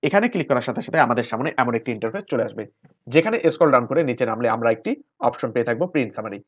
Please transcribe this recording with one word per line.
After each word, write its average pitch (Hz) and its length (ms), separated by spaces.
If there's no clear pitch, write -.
এখানে 202 260
ক্লিক 170 160
করার 123 180
সাথে 214 180
সাথে - 200
আমাদের 117 260
সামনে 123 180
এমন 120 180
একটি 113 160
ইন্টারফেস 113 360
চলে 123 160
আসবে 107 160
যেখানে 208 240
স্ক্রল 156 200
ডাউন 123 160
করে 143 200
নিচে 123 220
নামলে 117 240
আমরা 117 200
একটি 208 160
অপশন - 260
পেয়ে 120 160
থাকবো 120 240
প্রিন্ট 123 240
সামারি। 104 300